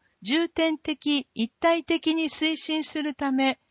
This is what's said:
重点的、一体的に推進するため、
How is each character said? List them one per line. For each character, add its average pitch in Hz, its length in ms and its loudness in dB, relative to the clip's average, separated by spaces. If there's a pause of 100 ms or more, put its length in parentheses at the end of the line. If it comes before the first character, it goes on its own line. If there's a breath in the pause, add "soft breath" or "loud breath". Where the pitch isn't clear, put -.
(220)
重 302 260 0
点 320 300 0
的、 294 560 -4
一 226 140 -2
体 339 340 0
的 320 320 0
に 320 140 0
推 311 260 0
進 311 300 -2
す 302 180 -4
る 294 140 -4
た 277 160 -2
め、 262 260 2 (120 soft breath)